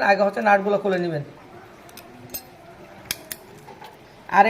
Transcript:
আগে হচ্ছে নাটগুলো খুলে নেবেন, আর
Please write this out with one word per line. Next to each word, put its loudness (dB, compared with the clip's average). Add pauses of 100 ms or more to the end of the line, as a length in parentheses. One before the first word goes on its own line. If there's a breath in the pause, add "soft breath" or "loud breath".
আগে 4
হচ্ছে -2
নাটগুলো 4
খুলে 0
নেবেন, -4 (3000)
আর 6